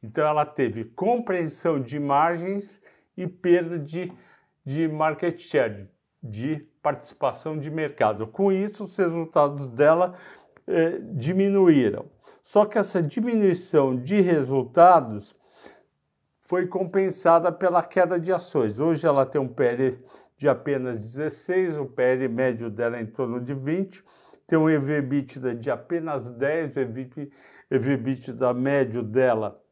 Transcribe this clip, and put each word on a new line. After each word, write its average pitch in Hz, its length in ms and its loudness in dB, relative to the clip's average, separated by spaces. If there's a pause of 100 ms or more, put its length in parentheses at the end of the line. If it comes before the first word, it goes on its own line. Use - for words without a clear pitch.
Então, 139 240 -2
ela 151 180 2
teve 117 400 -4
compreensão 180 960 -2
de 127 180 -8
margens 170 840 -2 (340)
e 185 100 -8
perda 175 520 2
de, 165 340 -10 (500)
de 151 240 -2
market 156 540 -2
share, 107 480 -2 (340)
de, 120 340 -6
de 147 120 -16 (140)
participação 151 760 -4
de 151 140 -8
mercado. 127 560 -2
Com 196 260 0
isso, 208 320 -4
os 190 100 -14
resultados 160 720 0
dela, 156 460 4 (540)
eh, 170 340 0 (140)
diminuíram. 175 920 4 (380)
Só 208 240 4
que 208 100 -4
essa 202 260 0
diminuição 175 920 2
de 156 240 0
resultados 135 1120 4 (1080)
foi 180 240 -2
compensada 180 840 2
pela 175 320 0
queda 180 380 0
de 165 100 -6
ações. 147 480 -2
Hoje 160 280 0
ela 139 180 4
tem 135 160 -2
um 135 80 -4
P 127 160 -2
L 123 400 0 (320)
de 143 140 0
apenas 127 480 -2
dezesseis, 151 800 -4
o 143 80 -6
P 127 160 -4
L 127 260 2
médio 117 400 -2
dela 117 300 -4
é - 20 -8
em 110 60 -8
torno 120 340 -6
de 123 140 -8
vinte, 160 500 -6 (420)
tem 165 120 2
um 156 100 4
E 156 100 4
V 143 180 -2
ebitda 131 580 -4
de 117 160 -6
apenas 143 600 -6
dez, 143 460 -4
o 143 40 -2
E 131 40 0
V, 131 460 -12 (400)
E 131 80 2
V 123 140 0
ebitda 123 600 -2
médio 127 500 0
dela 110 560 0 (140)